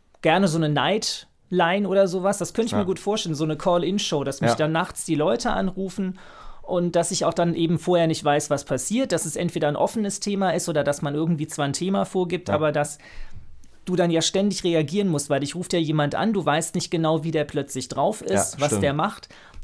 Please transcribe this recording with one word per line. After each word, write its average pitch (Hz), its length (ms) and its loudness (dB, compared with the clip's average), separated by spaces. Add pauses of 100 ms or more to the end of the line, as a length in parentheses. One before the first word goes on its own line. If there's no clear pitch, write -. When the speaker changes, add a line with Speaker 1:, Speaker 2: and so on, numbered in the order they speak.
(220)
Speaker 1:
Gerne 175 260 4
so 156 100 0
eine 156 100 2
Nightline 180 1160 0
oder 196 220 4
sowas, 180 300 0
das - 160 -6
könnte 226 120 2
ich - 60 -4
Speaker 2:
Ja. 208 60 2
Speaker 1:
mir 202 80 2
gut 180 120 -2
vorstellen, 196 360 -2
so 151 100 -2
eine 156 120 -2
Call-in-Show, 175 680 0
dass 135 160 -4
mich 117 100 4
Speaker 2:
Ja. 117 60 2
Speaker 1:
dann 156 160 0
nachts - 320 -2
die 160 100 0
Leute 196 380 2
anrufen 190 680 -2 (440)
und 175 340 -2
dass 165 140 2
ich 185 140 -2
auch 165 100 2
dann 170 200 2
eben 165 240 2
vorher 170 280 4
nicht 160 180 -2
weiß, 147 260 2
was 139 140 0
passiert, 208 480 -2
dass 160 140 0
es 156 100 -6
entweder 165 320 0
ein 147 80 0
offenes 208 440 0
Thema 196 300 0
ist 170 180 0
oder 156 140 0
dass 143 200 0
man 143 120 -2
irgendwie 156 320 0
zwar 147 200 -2
ein 139 80 0
Thema 190 300 0
vorgibt, 180 440 -2
Speaker 2:
Ja. - 60 2
Speaker 1:
aber 151 180 2
dass 147 260 -2 (840)
du 180 100 -2
dann 170 160 2
ja 160 100 4
ständig 190 440 0
reagieren 170 440 2
musst, 147 220 0
weil 139 100 2
dich 143 140 -4
ruft 175 180 -6
ja 180 60 2
jemand 151 380 2
an, 208 160 2
du 190 120 0
weißt 156 300 0
nicht 170 160 -4
genau, 160 320 2
wie 165 80 -4
der 151 140 0
plötzlich 139 420 -4
drauf 165 340 -2
ist, - 340 0
Speaker 2:
Ja, 139 60 -10
Speaker 1:
was 147 80 2
Speaker 2:
stimmt. 101 140 2
Speaker 1:
der 143 120 2
macht 170 340 -2 (360)